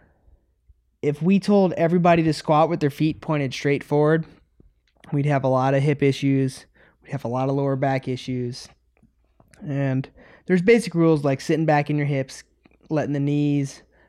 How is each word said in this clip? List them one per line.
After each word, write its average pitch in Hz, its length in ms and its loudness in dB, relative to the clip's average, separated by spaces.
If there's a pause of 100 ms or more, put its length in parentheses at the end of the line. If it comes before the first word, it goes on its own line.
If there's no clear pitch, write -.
(1040)
if 147 180 -2
we 185 200 4
told 196 340 2
everybody 170 480 2
to 160 100 2
squat 156 380 2
with - 100 -4
their 147 100 0
feet 156 300 -4
pointed 143 320 -4
straight 143 320 -2
forward, 151 400 0 (880)
we'd 143 140 -2
have 139 180 0
a 135 40 2
lot 131 260 2
of 135 80 2
hip 143 200 0
issues. 135 600 0 (380)
We'd - 100 -14
have 143 120 -8
a 117 40 -6
lot 127 220 -4
of 139 40 -2
lower 139 220 -2
back 135 320 -2
issues. 123 600 -8 (920)
And 139 480 -4 (380)
there's 180 160 2
basic 226 320 4
rules 165 300 4
like 135 180 0
sitting 160 240 0
back 147 240 2
in 147 80 0
your 143 80 -2
hips, 135 360 -4 (460)
letting 143 240 -2
the 143 80 -2
knees 143 640 -2 (260)